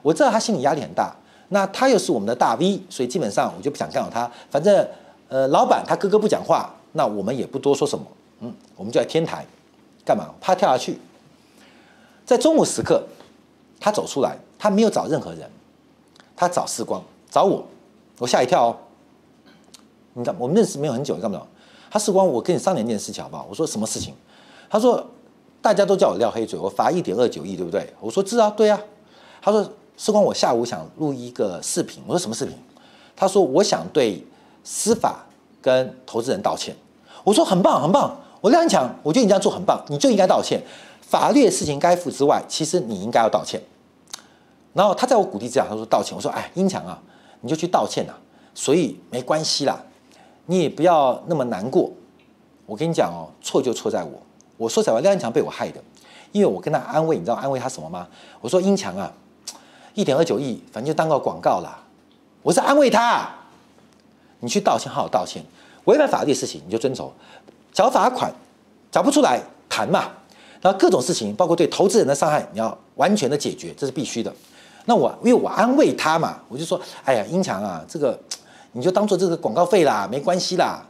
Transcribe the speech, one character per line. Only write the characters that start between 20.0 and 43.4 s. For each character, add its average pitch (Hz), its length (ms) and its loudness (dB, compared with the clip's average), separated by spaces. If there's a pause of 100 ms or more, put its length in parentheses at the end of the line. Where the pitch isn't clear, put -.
你 123 100 -10
知 - 80 -4
道 95 80 -4
我 123 80 -4
们 151 80 0
认 220 100 4
识 147 140 -6
没 147 80 -4
有 139 60 -2
很 123 100 -4
久， 90 140 -4
你 87 60 -12
干 107 80 -4
嘛？ 90 120 -8 (480)
他 208 80 0
世 208 140 -2
光， 190 120 4
我 131 160 0
跟 175 140 0
你 123 60 -2
商 190 120 0
量 117 140 -2
一 - 20 -4
件 110 80 -2
事 104 140 -10
情 95 100 -12
好 71 80 -12
不 78 80 -16
好？ 71 140 -14
我 101 40 -16
说 156 120 -2
什 214 140 -6
么 208 40 -2
事 - 140 -6
情？ - 160 -10 (540)
他 208 100 0
说 226 260 2 (560)
大 214 140 2
家 196 100 4
都 190 120 2
叫 160 140 4
我 90 80 -2
廖 110 120 0
黑 113 160 -4
嘴， 95 100 -8
我 87 120 -4
罚 113 200 0
一 170 140 0
点 92 140 -4
二 120 120 2
九 78 160 -10
亿， 95 120 -8
对 90 80 -6
不 82 80 -8
对？ 82 260 -4
我 101 100 -10
说 196 160 -2
是 226 140 -4
啊， 214 180 6
对 214 140 4
啊。 202 100 0 (640)
他 202 80 2
说 208 180 2 (280)
世 - 160 -4
光， 208 100 4
我 127 100 2
下 147 220 0
午 117 100 0
想 82 240 -8 (100)
录 147 140 -2
一 123 200 -10
个 95 280 -4
视 - 220 -4
频。 - 240 -10
我 113 60 -8
说 170 60 2
什 139 100 -8
么 113 80 -6
视 135 100 -6
频？ 80 80 -10 (600)
他 196 100 0
说 196 160 4
我 143 180 2
想 - 320 0
对 110 320 0 (380)
司 - 320 -2
法 - 320 -4 (340)
跟 127 320 2 (140)
投 113 160 -6
资 127 80 -4
人 98 100 -2
道 156 160 -2
歉。 - 200 -10 (480)
我 202 100 4
说 320 100 4
很 190 160 2
棒， - 220 2
很 151 80 0
棒。 214 260 2 (240)
我 220 100 4
廖 330 120 6
英 339 60 2
强， 135 200 2 (140)
我 147 100 0
觉 247 60 2
得 254 60 4
你 190 40 4
这 196 40 6
样 196 80 4
做 202 100 2
很 - 140 -6
棒， 120 240 0
你 143 100 -6
就 277 100 4
应 - 80 4
该 185 80 4
道 165 160 4
歉。 113 220 -2 (380)
法 165 320 2
律 277 120 6
的 185 60 6
事 - 140 -4
情 165 120 -2
该 175 200 4
负 170 120 -4
之 131 140 -4
外， 139 240 4
其 - 180 -4
实 180 140 0
你 110 240 -6
应 113 80 -6
该 123 80 2
要 113 100 4
道 87 160 -2